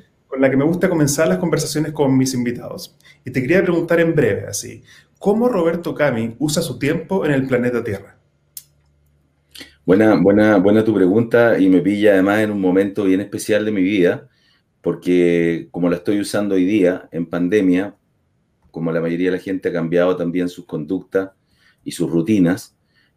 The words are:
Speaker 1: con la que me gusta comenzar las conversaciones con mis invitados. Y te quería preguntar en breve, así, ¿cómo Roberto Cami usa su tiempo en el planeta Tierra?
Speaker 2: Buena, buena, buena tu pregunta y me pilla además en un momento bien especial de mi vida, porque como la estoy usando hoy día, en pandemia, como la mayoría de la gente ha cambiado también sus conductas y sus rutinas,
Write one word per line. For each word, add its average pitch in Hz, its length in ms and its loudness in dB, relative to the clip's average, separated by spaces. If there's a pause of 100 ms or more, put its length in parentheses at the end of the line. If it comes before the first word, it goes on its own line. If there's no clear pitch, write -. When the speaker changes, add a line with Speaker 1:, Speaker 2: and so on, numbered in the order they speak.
(280)
Speaker 1:
con 135 140 -4
la 135 80 4
que 135 80 0
me 135 80 2
gusta 175 240 0
comenzar 160 380 0
las 180 120 0
conversaciones 151 540 -4
con 135 220 0
mis 131 200 0
invitados. - 600 -8 (300)
Y 127 60 -12
te 131 100 -4
quería 170 220 2
preguntar 170 380 0
en 165 120 2
breve, 104 340 0
así, 110 360 -12 (340)
¿cómo 220 300 0
Roberto 170 480 -2
Cami 117 420 -2
usa 151 240 -2
su 117 160 -6
tiempo 175 480 -2
en 147 60 0
el 131 160 0
planeta 120 360 0
Tierra? - 340 -10 (1700)
Speaker 2:
Buena, 101 360 4
buena, 104 360 4
buena 104 260 4
tu 110 100 0
pregunta 110 640 2
y 92 120 4
me 90 100 6
pilla 101 320 2
además 101 300 2
en 107 100 -2
un 101 100 -4
momento 98 440 0
bien 95 160 2
especial 104 440 -2
de 107 60 -2
mi 107 100 -2
vida, 95 460 0 (540)
porque 85 920 0
como 87 180 -2
la 87 60 -2
estoy 104 240 -2
usando 101 340 -4
hoy 92 120 2
día, 92 460 0
en 82 140 -6
pandemia, 92 720 0 (760)
como 82 200 -6
la 82 100 -2
mayoría 85 280 -2
de 92 80 -2
la 92 60 -8
gente 95 260 -4
ha - 20 -8
cambiado 87 460 0
también 87 320 -4
sus - 160 -18
conductas 90 640 -6 (540)
y - 80 -12
sus 80 180 -4
rutinas, 87 640 0 (420)